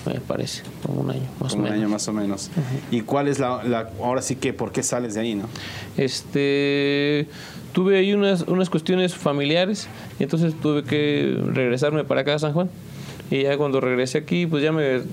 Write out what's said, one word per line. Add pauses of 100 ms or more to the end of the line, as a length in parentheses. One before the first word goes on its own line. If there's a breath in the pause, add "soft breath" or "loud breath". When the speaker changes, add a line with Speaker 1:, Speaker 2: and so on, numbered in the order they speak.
Speaker 1:
me
parece, (220)
como
un
año, (180)
más
Speaker 2:
Como
Speaker 1:
o
Speaker 2:
un
Speaker 1:
menos.
Speaker 2:
año
más
o
menos.
Speaker 1:
Ujú.
Speaker 2:
¿Y
cuál
es
la,
la, (120)
ahora
sí
que,
por
qué
sales
de
ahí,
no? (500 loud breath)
Speaker 1:
Este, (460 loud breath)
tuve
ahí
unas,
unas
cuestiones
familiares (320 loud breath)
y
entonces
tuve
que (160)
regresarme
para
acá
a
San
Juan. (640 loud breath)
Y
ya
cuando
regresé
aquí,
pues
ya
me, (120)